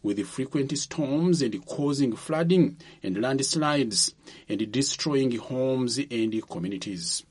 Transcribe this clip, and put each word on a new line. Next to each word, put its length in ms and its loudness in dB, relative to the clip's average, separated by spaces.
with 240 -2
frequent 520 -2
storms 640 2
and 240 -2
causing 480 0
flooding 600 4
and 180 -2
landslides, 920 0
and 220 -2
destroying 680 0
homes 600 0
and 500 -2
communities. 800 -6